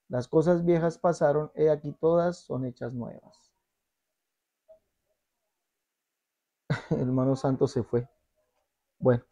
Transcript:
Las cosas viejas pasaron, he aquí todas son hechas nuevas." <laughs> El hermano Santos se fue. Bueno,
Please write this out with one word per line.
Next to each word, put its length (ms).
Las 180
cosas 380
viejas 320
pasaron, 580
he 140
aquí 240
todas 460
son 260
hechas 300
nuevas." 580
<laughs> 200
El 100
hermano 360
Santos 360
se 100
fue. 260
Bueno, 340